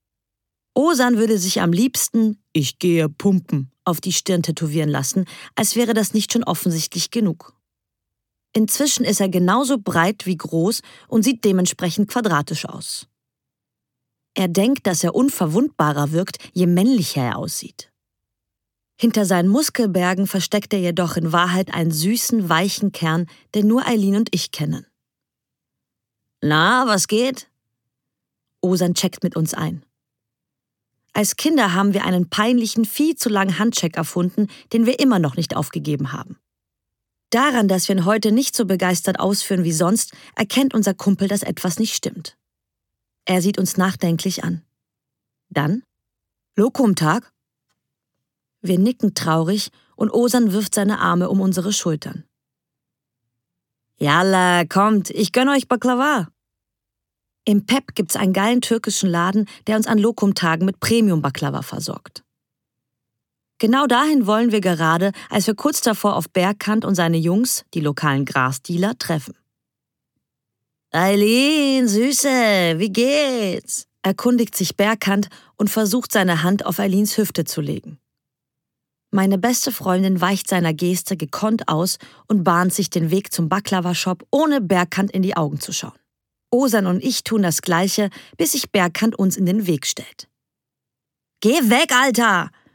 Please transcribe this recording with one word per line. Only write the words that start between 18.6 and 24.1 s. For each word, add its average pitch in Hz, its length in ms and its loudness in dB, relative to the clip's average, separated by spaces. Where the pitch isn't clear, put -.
Hinter 214 280 -4
seinen 180 240 0
Muskelbergen 190 760 -2
versteckt 196 460 -4
er 202 80 -2
jedoch 175 380 -2
in 165 140 -4
Wahrheit 180 420 0
einen 165 160 0
süßen, 190 580 -2
weichen 190 440 0
Kern, 165 340 -2
den 208 120 2
nur 233 200 2
Eileen 202 300 0